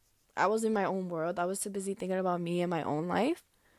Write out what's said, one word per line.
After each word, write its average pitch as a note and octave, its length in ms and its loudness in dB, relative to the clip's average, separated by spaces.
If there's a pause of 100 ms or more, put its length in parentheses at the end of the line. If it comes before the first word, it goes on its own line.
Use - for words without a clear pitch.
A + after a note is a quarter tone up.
(360)
I D3+ 100 4
was A3 160 2
in A3 100 2
my G3+ 120 2
own F#3 240 -2
world. E3+ 320 -2
I F3 60 2
was F#3+ 120 -2
too - 120 -6
busy G3 240 -4
thinking F#3 240 -2
about F3+ 220 0
me F3 200 0
and F3 100 0
my E3 140 0
own D3+ 240 0
life. A3+ 340 2 (360)